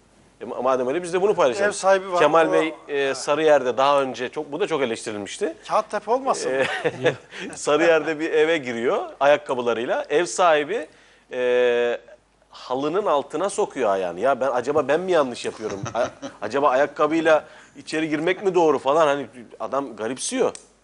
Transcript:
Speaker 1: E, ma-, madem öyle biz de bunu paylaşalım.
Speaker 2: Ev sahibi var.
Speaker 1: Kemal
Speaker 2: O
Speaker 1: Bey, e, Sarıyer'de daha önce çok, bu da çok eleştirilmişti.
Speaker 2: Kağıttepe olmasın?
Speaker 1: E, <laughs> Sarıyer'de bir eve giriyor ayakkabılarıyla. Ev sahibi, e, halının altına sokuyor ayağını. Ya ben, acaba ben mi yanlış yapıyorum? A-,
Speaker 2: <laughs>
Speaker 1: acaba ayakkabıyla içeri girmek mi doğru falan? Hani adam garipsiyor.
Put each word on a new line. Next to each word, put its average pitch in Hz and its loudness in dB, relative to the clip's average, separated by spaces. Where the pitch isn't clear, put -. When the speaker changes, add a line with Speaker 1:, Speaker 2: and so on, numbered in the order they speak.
Speaker 1:
E, 113 -12
ma-, 117 -8
madem 127 0
öyle 160 -2
biz 170 -10
de 180 0
bunu 202 2
paylaşalım. 160 2
Speaker 2:
Ev 202 -2
sahibi 190 0
var. 175 0
Speaker 1:
Kemal 165 6
Speaker 2:
O 180 -2
Speaker 1:
Bey, 160 0
e, 139 0
Sarıyer'de 147 2
daha 139 4
önce 123 -4
çok, 147 -10
bu 147 -6
da 202 -2
çok 151 -2
eleştirilmişti. 113 -4
Speaker 2:
Kağıttepe 208 -2
olmasın? 240 0
Speaker 1:
E, 131 0
<laughs> - -14
Sarıyer'de 156 2
bir 160 -4
eve 156 2
giriyor 131 -4
ayakkabılarıyla. 139 0
Ev 165 0
sahibi, 170 0
e, 123 2
halının 151 -4
altına 156 -2
sokuyor 139 -2
ayağını. 95 -2
Ya 131 0
ben, 131 -2
acaba 127 -2
ben 151 2
mi 185 -2
yanlış 135 0
yapıyorum? 104 -8
A-, 120 -2
Speaker 2:
<laughs> - -16
Speaker 1:
acaba 135 0
ayakkabıyla 151 2
içeri 156 -6
girmek 165 -2
mi 190 0
doğru 156 4
falan? 151 2
Hani 143 0
adam 120 -6
garipsiyor. 127 -2